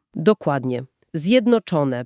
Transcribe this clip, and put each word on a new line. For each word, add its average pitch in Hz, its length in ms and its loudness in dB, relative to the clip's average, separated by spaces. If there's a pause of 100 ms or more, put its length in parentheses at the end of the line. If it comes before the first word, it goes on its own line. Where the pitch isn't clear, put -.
(140)
Dokładnie. 135 680 -2 (300)
Zjednoczone, 165 920 0